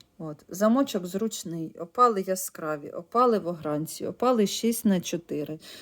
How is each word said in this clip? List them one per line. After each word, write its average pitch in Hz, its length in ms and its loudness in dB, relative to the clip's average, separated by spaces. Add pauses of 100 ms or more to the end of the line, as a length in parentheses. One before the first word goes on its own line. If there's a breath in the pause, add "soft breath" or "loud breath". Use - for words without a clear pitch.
(180 soft breath)
От. 156 300 -10
Замочок 220 580 2
зручний, 175 720 -6
опали 208 480 2
яскраві, 156 640 -4
опали 233 480 2
в 170 80 -4
огранці, 156 600 -4
опали 233 400 2
шість 226 380 -2
на 190 160 4
чотири. 156 580 -6 (240 loud breath)